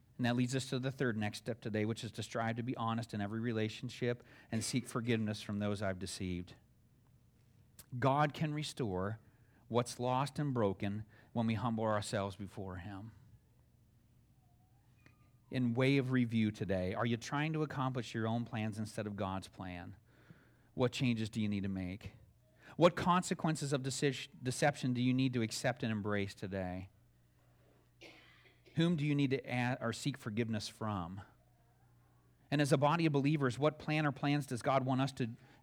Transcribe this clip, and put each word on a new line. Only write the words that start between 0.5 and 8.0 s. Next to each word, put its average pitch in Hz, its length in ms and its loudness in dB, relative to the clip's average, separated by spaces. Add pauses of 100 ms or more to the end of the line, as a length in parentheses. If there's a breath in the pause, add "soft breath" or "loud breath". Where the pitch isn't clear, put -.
us 131 120 0
to 131 140 -2
the 131 120 -2
third 127 240 0
next 107 220 -2
step - 240 -6
today, 107 240 0
which 110 180 -2
is 107 80 -6
to 110 120 -6
strive 113 340 -2
to 120 60 -4
be 123 120 -4
honest 113 380 -4
in 107 80 -2
every 104 180 -2
relationship 117 840 -2 (280 loud breath)
and 113 100 0
seek 123 240 0
forgiveness 110 560 0
from 101 180 -4
those 104 220 -2
I've 95 180 -2
deceived. 90 560 -6 (1400)
God 139 340 4